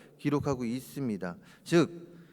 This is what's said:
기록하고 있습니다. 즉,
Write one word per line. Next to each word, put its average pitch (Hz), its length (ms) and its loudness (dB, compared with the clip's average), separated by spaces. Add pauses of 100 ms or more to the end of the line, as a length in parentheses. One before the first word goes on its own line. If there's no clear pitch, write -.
(200)
기록하고 143 460 0
있습니다. 113 680 -4 (280)
즉, - 560 2 (140)